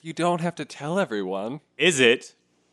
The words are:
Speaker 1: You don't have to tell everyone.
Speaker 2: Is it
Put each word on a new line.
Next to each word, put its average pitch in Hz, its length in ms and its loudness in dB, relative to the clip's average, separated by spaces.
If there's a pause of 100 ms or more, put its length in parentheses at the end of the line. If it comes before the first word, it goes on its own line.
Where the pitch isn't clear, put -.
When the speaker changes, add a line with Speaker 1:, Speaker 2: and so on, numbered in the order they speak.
Speaker 1:
You - 120 -12
don't 175 280 0
have 170 140 -4
to 139 100 -10
tell 156 340 -6
everyone. 104 640 -4 (160)
Speaker 2:
Is 151 220 4
it 127 360 4 (380)